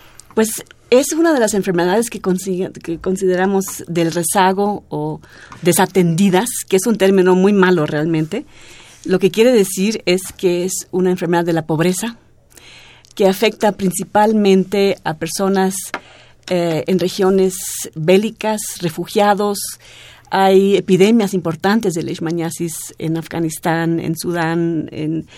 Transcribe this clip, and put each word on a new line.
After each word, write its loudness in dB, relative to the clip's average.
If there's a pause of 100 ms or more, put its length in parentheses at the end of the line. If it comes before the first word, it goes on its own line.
(340)
Pues -2 (260)
es 4
una 2
de 2
las 0
enfermedades 0
que -12
consigue-, -4
que -10
consideramos -2
del 0
rezago 0
o -8 (400)
desatendidas, 2 (200)
que 0
es 2
un 0
término 4
muy 4
malo 4
realmente. -2 (600)
Lo 0
que 4
quiere 4
decir 0
es 0 (140)
que 0
es -8
una 0
enfermedad 0
de 0
la 0
pobreza, -2 (1000)
que 2
afecta 0
principalmente 2
a -4
personas, -2 (720)
eh, -2
en 2
regiones 2 (400)
bélicas, 0 (200)
refugiados. 0 (760)
Hay 6
epidemias 4
importantes 0
de -6
leishmaniasis -6
en -4
Afganistán, -2
en -4
Sudán, -2
en -6 (100)